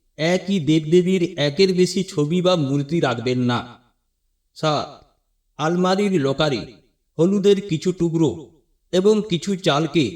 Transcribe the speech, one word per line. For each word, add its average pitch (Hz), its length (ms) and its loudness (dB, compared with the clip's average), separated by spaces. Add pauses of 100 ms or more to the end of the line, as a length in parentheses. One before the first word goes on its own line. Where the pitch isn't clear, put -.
(180)
একই 180 420 0
দেবদেবীর 165 640 2 (180)
একের 147 340 2
বেশি 180 300 0
ছবি 151 360 -2
বা 180 160 2
মূর্তি 143 440 -2
রাখবেন 127 400 -2
না। 120 180 0 (960)
সাত, 147 320 -2 (720)
আলমারির 185 600 0
লকারে 135 400 0 (580)
হলুদের 196 420 4
কিছু 180 320 -2
টুকরো 165 380 0 (600)
এবং 190 220 4 (140)
কিছু 180 280 -4
চালকে 160 480 0 (100)